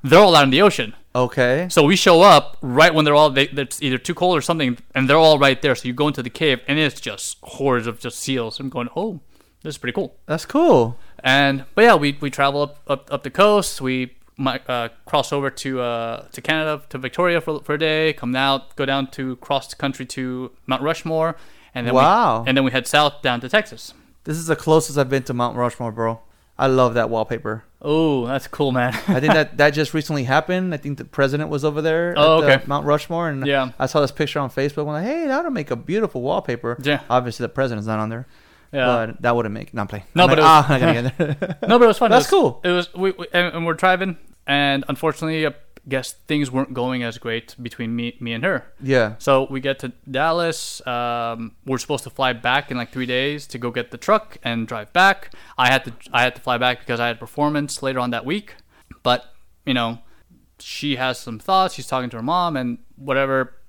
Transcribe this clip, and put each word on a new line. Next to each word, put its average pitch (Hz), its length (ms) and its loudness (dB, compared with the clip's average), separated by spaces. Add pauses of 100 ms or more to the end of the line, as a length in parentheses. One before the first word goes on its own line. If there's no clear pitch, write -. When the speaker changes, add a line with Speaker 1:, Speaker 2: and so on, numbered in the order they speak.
Speaker 1:
they're 143 160 8
all 190 180 8
out 143 80 8
in 131 60 2
the 147 100 4
ocean. 135 320 2 (200)
Speaker 2:
Okay. 127 560 0
Speaker 1:
So 160 140 4
we 175 140 6
show 175 240 6
up 180 400 8
right 147 320 4
when 156 100 2
they're 147 100 4
all, 151 160 6
they, 139 200 0
it's 139 320 -8
either 131 160 0
too 170 180 -6
cold 180 220 2
or 135 40 0
something, 139 360 -2 (180)
and 135 140 0
they're 147 80 6
all 156 200 8
right 135 240 4
there. 135 140 2
So - 140 -10
you 123 40 -6
go 147 140 0
into 139 160 -4
the 123 60 -8
cave, 135 360 0
and 143 140 -2
it's 147 220 -2
just - 420 -10
hordes 123 440 -2
of 107 120 -8
just - 200 -12
seals. 120 380 -6
I'm 135 120 -10
going, 120 260 -6
"Oh, 185 240 -6 (440)
this 151 120 -10
is - 20 -18
pretty - 180 -6
cool." 175 200 -6 (120)
Speaker 2:
That's 156 180 -6
cool. 175 520 4 (280)
Speaker 1:
And, 139 400 2 (100)
but 208 60 4
yeah, 226 140 8
we, 143 260 0
we 143 80 -4
travel 139 320 0
up, 143 260 -4
up, 139 260 -6
up 143 100 -6
the 139 60 -10
coast. 208 520 2
We 127 340 -4 (220)
mi-, 135 300 -2
uh, 120 220 -4 (160)
cross 143 260 0
over 139 200 -2
to, 131 280 -6
uh, 117 540 -6
to - 80 -14
Canada, 156 480 -4
to 139 80 -10
Victoria 170 420 0
for, 156 220 -6
for 151 140 -4
a - 40 -6
day, 156 340 0
come 123 220 -6
out, 135 400 -2
go 143 100 -4
down 135 260 -2
to 131 260 -8
cross - 300 -4
the - 80 -16
country 135 320 -8
to 127 440 -10 (140)
Mount 131 160 -4
Rushmore, 160 560 -4 (380)
and 123 100 -8
then 123 80 -2
Speaker 2:
Wow. 143 480 4
Speaker 1:
we, 117 80 -4
and 131 80 2
then 135 80 2
we 123 60 -2
head 127 160 -2
south 147 340 0
down 123 200 -2
to 131 80 -12
Texas. 208 440 -4 (300)
Speaker 2:
This 156 140 -6
is 165 100 -8
the 156 80 2
closest 156 420 2
I've 131 120 0
been 131 140 0
to 135 120 -8
Mount 120 200 -2
Rushmore, 120 360 -4
bro. 113 300 -4 (360)
I 139 100 0
love 127 280 4
that 113 160 0
wallpaper. 113 520 -4 (180)
Speaker 1:
Oh, 147 460 0
that's 131 200 -6
cool, 139 240 -2
man. 123 220 0 (140)
Speaker 2:
I 165 120 2
think 170 140 2
that, 156 240 0
Speaker 1:
<laughs> - 20 -6
Speaker 2:
that 147 120 6
just 143 220 -2
recently 147 300 -2
happened. 170 500 0
I 147 40 -6
think 143 200 -8
the - 80 -14
president 147 440 -2
was 143 140 -4
over 151 180 -2
there 165 360 0
Speaker 1:
Oh, 160 200 6
Speaker 2:
at 160 100 4
the 135 80 6
Speaker 1:
okay. 135 120 -4
Speaker 2:
Mount 143 180 -2
Rushmore, 160 440 0
and 135 160 -6
Speaker 1:
Yeah. 135 340 0
Speaker 2:
I 139 60 0
saw 147 160 0
this 135 100 0
picture 147 280 -4
on 135 100 -4
Facebook. 143 340 -4
I'm 147 40 -6
like, 151 180 -6
"Hey, 311 220 -4
that'll 294 240 -2
make 165 200 -6
a 120 40 -2
beautiful 165 460 -4
wallpaper." 123 600 -4
Speaker 1:
Yeah. 139 280 -2
Speaker 2:
Obviously, 123 340 0
the 110 60 -6
president's 117 380 -4
not 110 120 -2
on 107 100 -4
there. 117 180 -10 (440)
Speaker 1:
Yeah. 135 140 -2 (220)
Speaker 2:
But 110 140 -12
that 120 140 2
wouldn't 110 180 -2
make, 110 200 -12
no, 117 80 -6
I'm 101 60 -4
playing. 104 180 -12 (100)
Speaker 1:
No, 175 80 6
Speaker 2:
I'm 175 60 6
Speaker 1:
but 160 100 4
Speaker 2:
like, - 0 -
Speaker 1:
it - 20 6
was 156 80 8
Speaker 2:
"Ah, 151 240 10
I'm 127 80 2
not 156 120 4
gonna 127 400 -2
get - 60 -8
there." 185 200 -6
<laughs> - 100 -2
Speaker 1:
No, 233 100 6
but 240 60 10
it - 20 8
was 214 100 4
fun. 226 140 2
Speaker 2:
That's 240 200 4
Speaker 1:
It 392 40 4
was 370 60 6
Speaker 2:
cool. 147 220 0
Speaker 1:
It 180 60 2
was, 175 240 -2
we, 185 180 -2
we, 175 220 -12
and, 175 220 0
and 165 120 -4
we're 165 80 0
driving, 185 420 0 (300)
and 143 400 0
unfortunately, 156 580 -2
I 143 80 -2 (340)
guess 131 260 -6
things 147 360 -4
weren't 131 240 -4
going 123 300 -4
as 113 160 -8
great 117 420 -8
between 117 340 -8
me, 120 260 -6
me 117 120 -8
and 117 100 -6
her. 170 220 -2 (160)
Speaker 2:
Yeah. 123 380 0
Speaker 1:
So 135 320 2
we 135 80 -6
get 135 200 -4
to 127 100 -10 (200)
Dallas. 160 800 -4
Um, 120 680 -6 (100)
we're 131 120 -4
supposed - 280 -6
to - 40 -14
fly 131 240 -2
back 123 380 -2
in, 127 60 -6
like, 117 160 -8
three 127 120 -6
days 139 420 -4
to 135 120 -14
go 120 100 -6
get 117 220 -8
the 123 60 -16
truck - 460 -2
and 117 220 -4
drive 107 280 -12
back. 190 400 2 (240)
I 127 120 4
had 131 140 2
to, 120 100 -14 (200)
I 117 100 2
had 123 120 0
to - 60 -20
fly 123 160 -2
back 123 220 0
because 120 220 -6
I 120 60 -2
had 113 120 -6
performance 147 640 -4
later 131 160 -4
on 123 120 -2
that 117 140 -6
week. 202 300 -8 (480)
But, 123 220 0 (400)
you 135 80 -2
know, 117 260 -4 (580)
she - 380 -8
has 127 240 -4
some 113 180 -12
thoughts. 190 380 0
She's 135 120 -14
talking 127 240 -4
to 120 60 -14
her 113 60 -10
mom 170 320 -2
and 123 220 -6 (180)
whatever. 135 580 -2 (160)